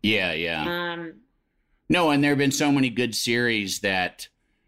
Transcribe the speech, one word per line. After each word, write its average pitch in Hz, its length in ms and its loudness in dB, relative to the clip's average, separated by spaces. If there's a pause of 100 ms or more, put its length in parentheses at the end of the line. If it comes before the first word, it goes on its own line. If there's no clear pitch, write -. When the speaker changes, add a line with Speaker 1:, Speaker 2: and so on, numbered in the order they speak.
Speaker 1:
Yeah, 98 300 0
yeah. 120 600 -4
Speaker 2:
um, 165 220 -12 (720)
Speaker 1:
No, 165 220 2
and 143 120 4
there 143 80 4
have 139 80 2
been 139 120 2
so 143 200 2
many 131 180 2
good 117 260 -2
series 117 680 0
that 95 460 -2 (400)